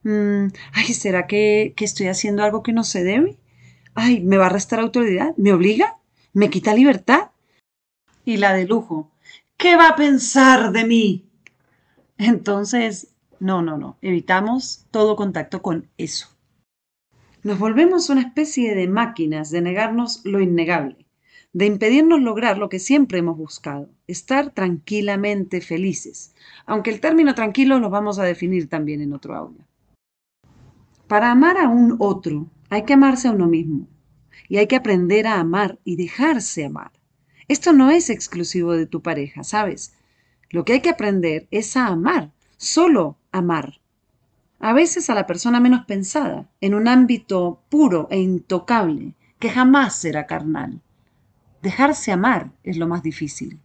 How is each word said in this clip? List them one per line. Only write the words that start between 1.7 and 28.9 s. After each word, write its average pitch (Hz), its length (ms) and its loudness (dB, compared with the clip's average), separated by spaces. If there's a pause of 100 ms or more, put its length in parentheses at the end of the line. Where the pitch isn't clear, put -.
que 214 80 -6
estoy 202 240 -4
haciendo 202 340 -2
algo 214 200 -2
que 233 100 -4
no 226 120 0
se 180 200 -4
debe? 269 340 0 (560)
Ay, 233 260 2
¿me 190 180 2
va 185 80 6
a 180 40 2
restar 202 300 -4
autoridad? 226 560 -2
¿Me 202 160 4
obliga? 214 460 2 (340)
¿Me 202 180 2
quita 196 240 0
libertad? 262 560 4 (960)
Y 226 140 -2
la 196 160 4
de 185 120 0
lujo, 170 460 -4 (460)
¿qué 349 180 6
va 330 140 8
a - 60 0
pensar 262 760 4
de 226 140 0
mí? 220 420 0 (880)
Entonces, 208 920 -2 (320)
no, 185 200 -2
no, 156 160 -4
no. - 240 -12
Evitamos 190 920 -4
todo 214 260 2
contacto 180 440 -6
con 165 280 -6 (100)
eso. - 360 -10 (1120)
Nos 202 140 -4
volvemos 320 500 2
una 269 140 2
especie 247 520 -4
de 185 140 -2
máquinas 165 640 -4
de 170 100 -4
negarnos 220 640 -4
lo 196 160 -2
innegable, 170 640 -2 (480)
de 185 140 0
impedirnos 262 560 4
lograr 226 340 -2
lo 202 140 -6
que 185 80 -8
siempre 247 400 0
hemos 170 180 -2
buscado, 147 540 -12 (160)
estar 269 460 -4
tranquilamente 196 1080 -4
felices. - 720 -8 (300)
Aunque 208 240 -4
el 214 120 -6
término 311 340 4
tranquilo 254 460 2
lo 208 100 -2
vamos 202 280 -2
a 196 60 -2
definir 175 460 -2
también 151 320 -6